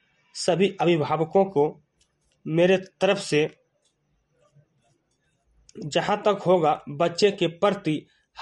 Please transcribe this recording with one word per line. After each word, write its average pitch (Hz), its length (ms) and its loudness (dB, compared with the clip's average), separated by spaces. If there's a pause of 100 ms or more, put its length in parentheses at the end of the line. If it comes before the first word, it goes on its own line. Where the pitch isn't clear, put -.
(320)
सभी 190 480 0
अभिभावकों 160 640 0
को 151 380 -2 (640)
मेरे 175 300 4
तरफ 190 400 -2
से 151 400 -2 (2250)
जहाँ 175 420 -2
तक 202 180 0
होगा 165 440 2
बच्चे 170 420 0
के 185 160 -2
प्रति 165 600 -2 (340)